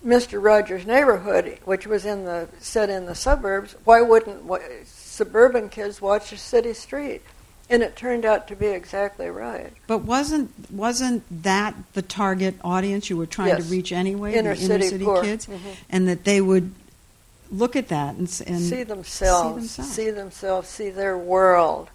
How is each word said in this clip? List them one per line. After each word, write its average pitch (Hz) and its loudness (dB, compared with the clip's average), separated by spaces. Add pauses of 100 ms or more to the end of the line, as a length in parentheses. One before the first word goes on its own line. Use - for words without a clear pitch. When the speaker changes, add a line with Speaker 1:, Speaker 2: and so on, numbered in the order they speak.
Speaker 1:
Mister 240 2
Rogers' 202 2
Neighborhood, 208 2
which 190 -2
was 208 -2
in 202 -6
the, 170 -6 (120)
set 214 0
in 190 -4
the 175 -10
suburbs, 202 0 (100)
why 233 10
wouldn't 226 4
wa-, 180 -6 (240)
suburban 226 2
kids 202 -10
watch 202 -2
a 208 -16
city 233 0
street? 277 -10 (460)
And 240 4
it 196 -4
turned 240 -4
out 214 2
to 208 -12
be 202 -4
exactly 196 -6
right. 208 -10 (160)
Speaker 2:
But 220 0
wasn't, 277 -2
wasn't 240 -4 (180)
that 202 0 (200)
the 190 -4
target 190 -2
audience 196 -2
you 185 -4
were 165 -4
trying 196 -2
Speaker 1:
Yes. 170 2
Speaker 2:
to 165 -6
reach 185 -4
anyway, 196 -4
Speaker 1:
Inner 214 2
Speaker 2:
the - -6
inner 190 2
Speaker 1:
city 190 2
Speaker 2:
city 190 -4
Speaker 1:
poor. 196 4
Speaker 2:
kids? 214 -4
Speaker 1:
Mm-hmm. 196 -14 (200)
Speaker 2:
And 185 2
that 180 -2
they 202 4
would 185 2 (800)
look 233 -2
at 269 -2
that 147 -2
and 175 -6
s-, - -10
and 175 -4
Speaker 1:
See 175 -2
themselves, 190 0
Speaker 2:
see - -12
themselves. 269 -10
Speaker 1:
see 220 -4
themselves, 190 -6
see 208 -8
their 190 -4
world. 175 4